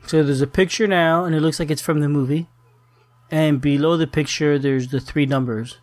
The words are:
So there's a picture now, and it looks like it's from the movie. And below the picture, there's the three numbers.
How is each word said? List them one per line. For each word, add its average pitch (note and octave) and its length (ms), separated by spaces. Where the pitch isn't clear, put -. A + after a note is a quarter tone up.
So D#3+ 160
there's C#3 180
a C#3 60
picture F#3+ 400
now, E3+ 380
and E3 100
it D#3 60
looks D#3 180
like D#3 120
it's D3 120
from D#3 180
the D3 80
movie. D3 400
And D3+ 320
below D3 360
the D#3+ 100
picture, D3 500
there's C3+ 320
the C3 120
three C#3+ 260
numbers. B2 560